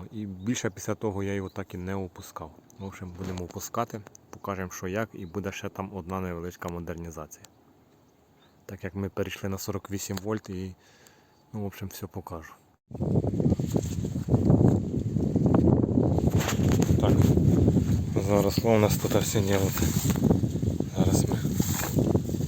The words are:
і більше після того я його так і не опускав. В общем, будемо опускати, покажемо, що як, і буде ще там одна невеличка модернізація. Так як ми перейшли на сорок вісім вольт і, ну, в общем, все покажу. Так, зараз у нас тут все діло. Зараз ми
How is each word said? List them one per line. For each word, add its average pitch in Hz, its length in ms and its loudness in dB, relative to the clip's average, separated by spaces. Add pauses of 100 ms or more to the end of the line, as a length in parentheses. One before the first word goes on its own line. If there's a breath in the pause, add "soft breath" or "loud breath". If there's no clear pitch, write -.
(120)
і 107 140 -10
більше 98 440 -4
після 107 240 -6
того 98 280 -4
я 98 120 -4
його 95 140 -4
так - 260 -12
і - 20 -10
не 92 180 -6
опускав. 87 560 -10 (280)
В 98 60 -12
общем, 95 340 -12
будемо 92 260 -8
опускати, 110 560 -8 (300)
покажемо, 92 400 -8
що - 180 -10
як, 104 240 -4
і 98 140 -12
буде 92 260 -6
ще - 160 -10
там 95 260 -10
одна 92 260 -6
невеличка 90 480 -8
модернізація. 82 760 -10 (1200 soft breath)
Так 95 180 -12
як 92 100 -10
ми 98 140 -4
перейшли 95 400 -6
на 95 100 -4
сорок - 320 -8
вісім 98 260 -6
вольт 104 340 -6
і, 92 240 -8 (800 loud breath)
ну, 107 100 -8
в - 20 -4
общем, 98 240 -8
все - 180 -12
покажу. 85 460 -12 (4000)
Так, - 120 4 (1120)
зараз 101 380 4
у 113 140 6
нас 104 180 6
тут - 180 0
все 104 260 2
діло. 98 300 2 (1300)
Зараз - 320 4
ми - 100 0 (1080)